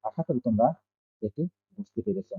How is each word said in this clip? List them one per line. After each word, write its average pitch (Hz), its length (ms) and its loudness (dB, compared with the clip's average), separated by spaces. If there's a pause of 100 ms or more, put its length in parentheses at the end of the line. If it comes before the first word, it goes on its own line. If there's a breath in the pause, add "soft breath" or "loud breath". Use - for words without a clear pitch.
আশা 113 180 -4
করি 135 180 0
তোমরা 113 280 4 (540)
এটি 107 200 -4 (280)
বুঝতে 202 320 -10
পেরেছ। 190 360 -4